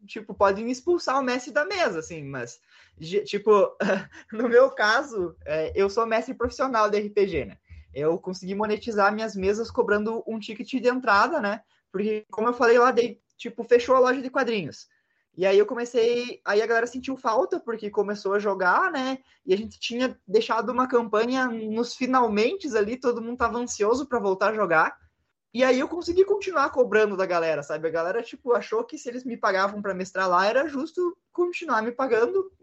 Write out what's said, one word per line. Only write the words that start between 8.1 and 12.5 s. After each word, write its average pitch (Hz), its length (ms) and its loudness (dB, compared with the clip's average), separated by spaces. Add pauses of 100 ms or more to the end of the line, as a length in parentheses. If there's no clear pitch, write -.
consegui 185 380 -8
monetizar 208 580 0
minhas 214 220 -6
mesas 208 340 -2
cobrando 214 560 0
um 220 140 -8
ticket 220 280 -12
de 247 200 -2
entrada, 254 520 2
né? 208 220 -2 (300)
Porque, 214 400 -2
como 220 160 -2
eu 240 60 2